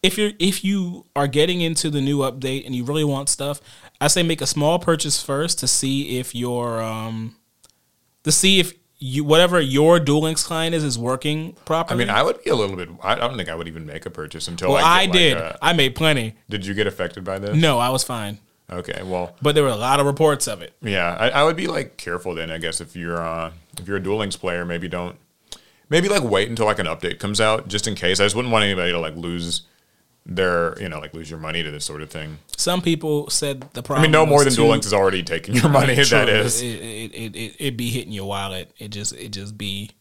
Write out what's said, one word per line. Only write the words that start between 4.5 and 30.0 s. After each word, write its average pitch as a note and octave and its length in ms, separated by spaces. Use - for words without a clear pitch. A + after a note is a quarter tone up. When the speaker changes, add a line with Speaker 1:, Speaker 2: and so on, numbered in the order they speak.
Speaker 1:
purchase D#3+ 420
first D3 380
to C3 80
see C3+ 500
if B2 180
your, A#2+ 460
um, A2+ 540
to D3+ 80
see F#3+ 280
if F3+ 140
you, C3+ 260
whatever E3+ 380
your D3+ 380
Duel D3 220
Links D#3 220
client E3 320
is, D#3 80
is B2+ 160
working D3+ 540
properly. D#3+ 380
Speaker 2:
I - 20
mean, G#2+ 80
I A2 100
would - 200
be - 60
a D3+ 60
little G2+ 220
bit, F2 120
I, G2 120
I - 20
don't B2+ 220
think F2 120
I E2 60
would E2 120
even D#2+ 180
make D2+ 200
a F#2 40
purchase D#2 380
until F2+ 240
Speaker 1:
Well, - 140
Speaker 2:
I F3 160
Speaker 1:
I G3 40
Speaker 2:
get, F3+ 80
Speaker 1:
did. E3 220
Speaker 2:
like, E2 80
a - 80
Speaker 1:
I E3 120
made C3+ 220
plenty. C3+ 400
Speaker 2:
Did G2+ 160
you G2 80
get G#2 140
affected F#2 380
by F#2+ 140
this? G#2 180
Speaker 1:
No, D3+ 220
I B2 100
was C3 140
fine. G#2 360
Speaker 2:
Okay, F2+ 320
well. F2+ 380
Speaker 1:
But D3 140
there D3+ 80
were C3+ 60
a A#2 80
lot C3 240
of C#3 40
reports C#3+ 420
of F2+ 140
it. - 200
Speaker 2:
Yeah, F2+ 360
I, A#2 120
I C#3 140
would E3 120
be, F3 120
like, - 300
careful F2 380
then, E2 160
I D#2+ 60
guess, E2 240
if D#2 140
you're, E2+ 260
uh, E2 300
if F2+ 80
you're G2+ 100
a G2 60
Duel G2 140
Links G2+ 180
player, F2 280
maybe F2 240
don't, F2 280
maybe, E3+ 180
like, G3 140
wait G#2 280
until, A2+ 180
like, G#2+ 100
an G2+ 80
update E2 320
comes G#2 240
out, A2 260
just G#2 200
in G#2 80
case. F2+ 240
I G2+ 60
just G#2 100
wouldn't B2 160
want G#2+ 120
anybody F2+ 280
to, E2+ 80
like, D#2 160
lose E2+ 480